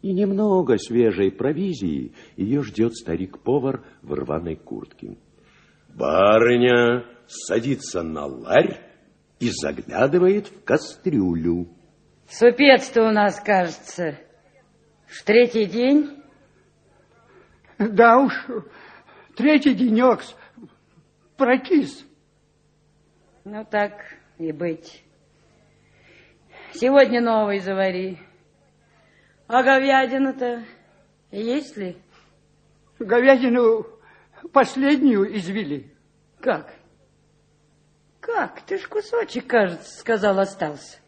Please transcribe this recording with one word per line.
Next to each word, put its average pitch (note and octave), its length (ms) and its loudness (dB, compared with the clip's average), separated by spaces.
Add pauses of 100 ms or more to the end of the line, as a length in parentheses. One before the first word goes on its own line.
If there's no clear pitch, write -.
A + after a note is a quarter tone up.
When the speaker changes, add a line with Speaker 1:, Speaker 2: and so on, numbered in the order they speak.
Speaker 1:
и G3 120 -6
немного F#3+ 640 0
свежей G2+ 540 0
провизии, B2+ 800 -6 (220)
её B2 280 -4
ждёт A2+ 320 -2
старик-повар A#2+ 880 -6 (160)
в - 120 -12
рваной D2+ 440 -6
куртке. - 600 -16 (720)
Барыня A#2+ 1160 2 (220)
садится A2+ 760 -6
на D#2 220 -8
ларь C#2+ 540 -2 (600)
и B2 100 -2
заглядывает C#3 1000 -2
в - 160 -20
кастрюлю. F2 1040 -2 (640)
Speaker 2:
Супец-то A#3+ 720 4
у A3 80 2
нас, G#3 300 0
кажется, F3 760 -4 (920)
в - 160 -20
третий A#3 420 4
день. B3+ 560 0 (1600)
Speaker 3:
Да A3+ 420 6
уж, C4+ 140 0 (1000)
третий C#4+ 380 2
денёк A#3 480 2 (1160)
прокис. C4 680 0 (1400)
Speaker 2:
Ну, G#3+ 240 -14
так G#3 240 -2 (440)
и E3 140 -6
быть. D#3+ 520 -8 (1700)
Сегодня C4 480 2
новый G#3+ 380 0
завари. F#3+ 600 -4 (1300)
А B3 160 2
говядина-то C4 1000 0 (680)
есть A#3+ 460 -6
ли? F#3 200 -10 (1000)
Speaker 3:
Говядину A#3+ 880 2 (640)
последнюю C4 840 0
извели. E3+ 540 -8 (480)
Speaker 2:
Как? G3 320 -6 (1500)
Как? - 420 -6
Ты - 160 -8
ж F#4 100 -12
кусочек, G#4+ 600 -6
кажется, F#3 520 -2
сказал, G#3 380 0
остался. F3 680 -6